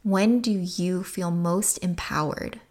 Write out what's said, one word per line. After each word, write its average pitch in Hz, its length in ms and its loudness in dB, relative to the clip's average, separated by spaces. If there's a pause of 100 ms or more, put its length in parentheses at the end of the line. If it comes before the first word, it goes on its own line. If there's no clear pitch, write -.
when 214 360 4
do 233 120 0
you 180 520 0
feel 175 280 -4
most 170 480 0
empowered? 170 920 -4